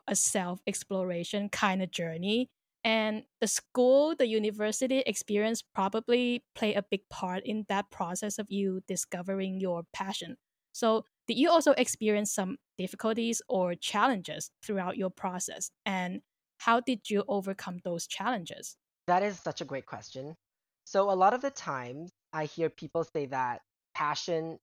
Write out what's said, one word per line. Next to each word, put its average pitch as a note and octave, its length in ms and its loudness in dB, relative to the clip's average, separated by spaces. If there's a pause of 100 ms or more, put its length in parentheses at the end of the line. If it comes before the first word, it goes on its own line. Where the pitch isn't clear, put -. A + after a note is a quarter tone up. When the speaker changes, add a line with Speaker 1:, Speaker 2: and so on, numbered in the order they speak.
Speaker 1:
a G#3+ 80 0
self-exploration F#3 1300 -2
kind F#3+ 340 2
of F#3 80 -4
journey. F3+ 600 -2 (340)
And A3 400 0 (160)
the G#3+ 80 2
school, C4+ 640 4
the C4+ 140 2
university G#3+ 800 2
experience G#3+ 560 0 (120)
probably A#3+ 680 2 (100)
play G#3+ 200 0
a G3+ 140 0
big G3 120 0 (100)
part F#3 340 -4
in G#3+ 240 -4
that G3 220 -2
process F#3 480 -4
of G#3 120 -6
you G3 360 0
discovering F#3+ 720 -4
your F3 260 -2 (100)
passion. F#3+ 420 -6 (380)
So A3 320 2 (200)
did A#3 120 -2
you D#4 120 6
also D#4 220 8
experience G#3+ 580 2
some F#3+ 280 -2 (180)
difficulties A3 720 -2
or F3+ 260 2
challenges G3+ 760 0 (120)
throughout F#3 360 -4
your F#3+ 120 -2
process? - 600 -6 (160)
And F#3 340 -2 (380)
how A#3 220 4
did B3 280 -2
you G3+ 180 2
overcome F#3+ 560 -4
those E3+ 240 -4
challenges? - 720 -4 (300)
Speaker 2:
That F3+ 160 4
is G3+ 180 -2
such - 220 -6
a - 20 -8
great C3+ 220 -8
question. C3 500 -12 (500)
So G3 240 2
a F#3+ 80 4
lot G3 160 8
of B3 80 -2
the C#4 80 -2
times, C#3 600 -8 (220)
I D#3 120 -2
hear D#3+ 260 -2
people E3 340 -4
say D3 220 -4
that B2+ 340 -2 (340)
passion D#3+ 680 -2